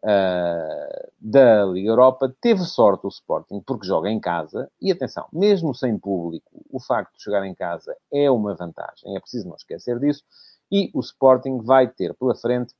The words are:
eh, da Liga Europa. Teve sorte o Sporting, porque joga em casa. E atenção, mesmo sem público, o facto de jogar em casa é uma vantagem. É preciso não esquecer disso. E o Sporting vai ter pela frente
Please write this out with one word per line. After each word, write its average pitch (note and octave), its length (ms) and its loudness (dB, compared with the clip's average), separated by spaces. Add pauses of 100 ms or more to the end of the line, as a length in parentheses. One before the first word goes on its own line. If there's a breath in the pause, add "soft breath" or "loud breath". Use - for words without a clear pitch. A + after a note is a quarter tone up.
eh, F2 1040 -2 (100)
da A2 460 6
Liga F#2+ 240 -2
Europa. B2+ 520 4
Teve A3+ 200 2
sorte A2 460 2
o - 20 -4
Sporting, D#2+ 580 -8
porque G#2 200 -8
joga F#2 240 -2
em A2 100 -2
casa. F2 500 -6 (100)
E F#3 120 -2
atenção, - 400 -6
mesmo E3+ 420 0
sem A#2 240 -4
público, E2+ 720 -8
o C3 80 -8
facto - 380 -6
de - 80 -20
jogar G2+ 220 -4
em F#2 80 -10
casa E2+ 420 -10 (160)
é C#3+ 180 2
uma G#2+ 240 0
vantagem. E2+ 600 -12
É F#2+ 40 -8
preciso G2+ 280 -12
não D#2 80 -16
esquecer A#2+ 420 -8
disso. C#3+ 240 -2 (480 soft breath)
E G2+ 220 0
o C#3 80 -4
Sporting C3 640 2
vai C3 260 4
ter F2 260 -6
pela B2+ 200 -2
frente B2 460 -4